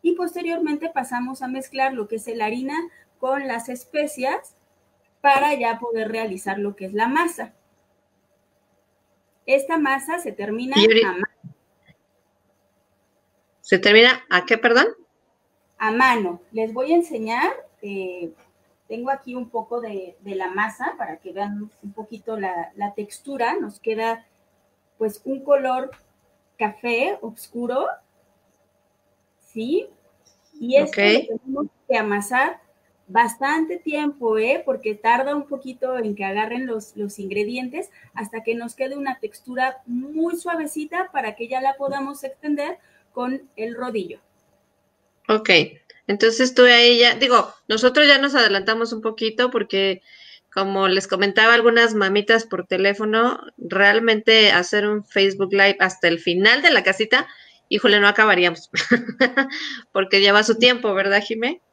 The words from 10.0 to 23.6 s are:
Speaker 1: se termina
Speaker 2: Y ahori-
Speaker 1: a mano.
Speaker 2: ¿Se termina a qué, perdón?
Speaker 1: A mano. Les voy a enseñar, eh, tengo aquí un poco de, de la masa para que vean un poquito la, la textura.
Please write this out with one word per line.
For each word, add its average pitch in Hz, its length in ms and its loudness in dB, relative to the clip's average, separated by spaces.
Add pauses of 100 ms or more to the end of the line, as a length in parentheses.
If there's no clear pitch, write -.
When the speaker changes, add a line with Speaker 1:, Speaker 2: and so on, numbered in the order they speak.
Speaker 1:
se 269 140 -10
termina 226 440 -8
Speaker 2:
Y 202 100 6
ahori- 220 200 4
Speaker 1:
a 185 60 -6
mano. 180 140 -6 (2250)
Speaker 2:
¿Se - 180 2
termina 226 520 6
a 185 160 2
qué, 226 120 0
perdón? 240 280 4 (920)
Speaker 1:
A 214 120 -2
mano. 220 500 0 (120)
Les 220 200 -4
voy 262 200 -2
a 339 40 4
enseñar, 262 540 -2 (320)
eh, 185 480 -10 (580)
tengo 240 220 -8
aquí 262 240 -6
un 247 160 -12
poco 233 300 -8
de, 196 400 -12
de 196 160 -12
la 180 120 -6
masa 214 480 -6
para - 200 -10
que 180 160 -20
vean 208 380 -10 (120)
un 202 100 -16
poquito 220 460 -12
la, 180 380 -8
la 202 180 -8
textura. 247 680 -6